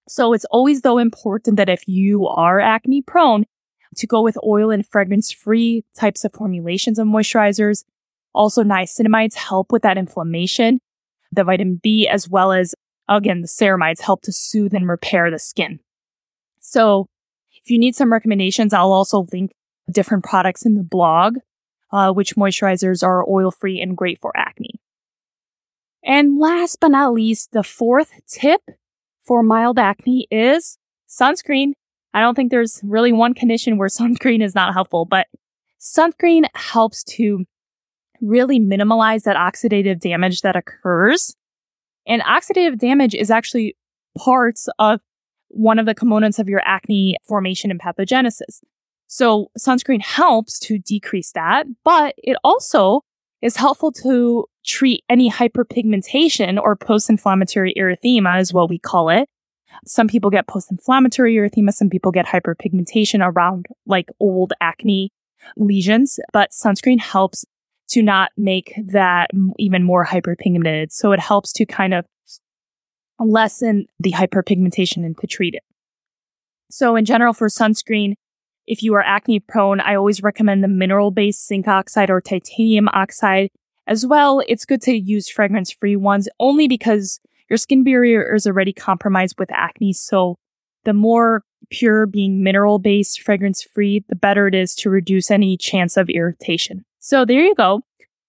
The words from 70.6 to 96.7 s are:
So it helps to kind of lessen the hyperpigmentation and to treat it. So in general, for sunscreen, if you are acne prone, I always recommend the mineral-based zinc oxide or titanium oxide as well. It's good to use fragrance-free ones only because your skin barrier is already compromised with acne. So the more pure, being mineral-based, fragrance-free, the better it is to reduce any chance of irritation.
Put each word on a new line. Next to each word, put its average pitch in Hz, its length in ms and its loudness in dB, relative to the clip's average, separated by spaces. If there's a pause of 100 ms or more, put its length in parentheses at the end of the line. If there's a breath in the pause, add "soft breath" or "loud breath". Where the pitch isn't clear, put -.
So 202 200 0
it 185 80 2
helps - 340 -2
to 220 120 0
kind 190 280 -2
of 175 120 -4 (1120)
lessen 220 680 0 (140)
the 180 120 -2
hyperpigmentation 180 920 -2
and 160 140 -8
to - 80 -10
treat - 280 -4
it. 175 80 -12 (1080)
So 233 260 0
in 220 80 2
general, 233 280 2
for 220 160 0
sunscreen, 214 680 -2 (520)
if 220 160 -8
you 220 120 0
are 202 80 4
acne 202 380 0
prone, 196 400 0
I 202 140 0
always 196 280 0
recommend 202 420 0
the 190 40 0
mineral-based 202 800 0
zinc 196 220 -6
oxide 190 420 0
or 185 100 0
titanium 214 680 0
oxide 196 640 0 (360)
as 220 200 -2
well. 285 420 4
It's 226 160 -2
good 262 180 -2
to 247 140 0
use 202 320 -4
fragrance-free 202 680 -2
ones 202 320 0 (120)
only 285 260 2
because 220 540 -2 (300)
your 226 80 0
skin 269 260 2
barrier 240 500 2
is 214 120 0
already 190 260 0
compromised 190 640 -2
with 190 140 -6
acne. 196 400 -4
So 180 460 -2 (460)
the 214 100 0
more 226 500 2 (260)
pure, 220 360 2
being 196 360 -2
mineral-based, 202 760 0
fragrance-free, 202 880 -2
the 196 80 -6
better 202 320 2
it 190 60 -2
is 185 220 -2
to 202 140 -4
reduce 190 400 0
any 196 280 2
chance - 400 -2
of 180 100 -6
irritation. 170 760 -6 (200)